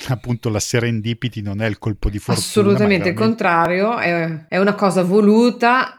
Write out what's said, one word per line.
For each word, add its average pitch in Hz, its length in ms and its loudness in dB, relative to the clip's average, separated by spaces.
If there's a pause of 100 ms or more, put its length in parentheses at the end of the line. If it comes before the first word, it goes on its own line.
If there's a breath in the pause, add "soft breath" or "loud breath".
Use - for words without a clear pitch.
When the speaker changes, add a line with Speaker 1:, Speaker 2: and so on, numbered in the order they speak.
Speaker 1:
appunto, 120 420 -4
la 104 100 0
serendipity, 117 800 -4
non 101 220 -6
è 113 40 0
il 104 120 -4
colpo 110 320 -4
di 104 80 -8
fortuna, - 280 -4
Speaker 2:
Assolutamente 202 580 2
Speaker 1:
ma - 20 -2
è - 20 0
Speaker 2:
il 170 60 -2
Speaker 1:
veramente 220 240 0
Speaker 2:
contrario, 180 600 0
è, 165 480 -2
è 175 120 -4
una 202 160 2
cosa 185 280 2
voluta, 226 960 2